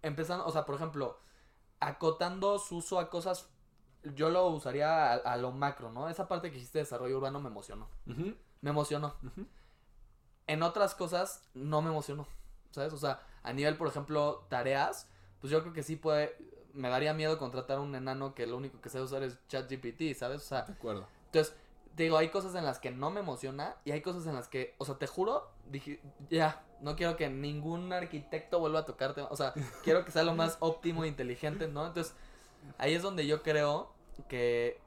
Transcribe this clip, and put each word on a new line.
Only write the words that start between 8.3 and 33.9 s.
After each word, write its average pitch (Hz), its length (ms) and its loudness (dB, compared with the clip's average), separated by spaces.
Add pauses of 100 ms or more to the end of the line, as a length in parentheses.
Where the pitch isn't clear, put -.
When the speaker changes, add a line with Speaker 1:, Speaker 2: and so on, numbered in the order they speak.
Speaker 1:
Me 143 80 -2
emocionó. 147 540 0
Speaker 2:
Ujú. 156 220 -10 (1000)
Speaker 1:
En 156 160 2
otras 196 320 4
cosas 180 480 -2 (100)
no 151 280 2
me 165 80 0
emocionó, 147 380 -4 (440)
¿sabes? 151 220 -2
O 147 40 -10
sea, 139 240 0 (220)
a 117 100 -6
nivel, 147 240 2
por 160 100 0
ejemplo, 147 600 0
tareas, 135 600 0 (320)
pues 135 100 -4
yo 156 100 6
creo 165 120 -8
que 156 100 -6
sí 160 140 -4
puede, 151 400 2 (360)
me 127 160 -2
daría 143 240 4
miedo 156 240 2
contratar 131 400 -2
a 143 40 0
un 143 140 -4
enano 135 380 -4
que 120 140 -4
lo 117 100 -4
único 131 240 -8
que 120 80 -10
sabe 131 160 -4
usar 135 180 -2
es 123 140 -4 (100)
chat 131 220 -4
G 131 100 -6
P 120 140 -6
T, 156 200 -2
¿sabes? 131 300 -4
O - 20 -14
sea, 131 180 -2
Speaker 2:
De 202 100 -10
acuerdo. 104 320 -6 (200)
Speaker 1:
entonces, 156 300 4 (400)
te 165 80 0
digo, 160 140 6
hay 160 120 6
cosas 185 260 -2
en 175 80 -2
las 135 160 0
que 127 120 -6
no 135 200 -2
me 196 80 -4
emociona 143 640 -4
y 143 80 -4
hay 151 100 -2
cosas 175 260 -4
en 151 80 -2
las 123 120 -6
que, 127 300 -4
o 135 80 -6
sea, 135 100 -4
te 135 120 -4
juro, 214 420 0 (200)
dije, 139 300 -8 (300)
ya, 160 340 2 (160)
no 147 160 -4
quiero 165 220 0
que 151 120 0
ningún 147 640 -4
arquitecto 175 680 -2
vuelva 160 200 4
a 156 60 -2
tocarte, 139 360 -2
o 139 140 -4
sea, 131 180 0
Speaker 2:
<laughs> 135 300 -6
Speaker 1:
quiero 175 220 6
que 170 60 -12
sea 160 120 6
lo 165 120 4
más 165 260 2
óptimo 165 420 0
e 160 60 0
inteligente, 143 580 -2
¿no? 147 200 -4
Entonces, 165 260 -4 (640)
ahí 147 160 4
es 170 80 2
donde 180 260 0
yo 151 160 2
creo 151 480 4 (380)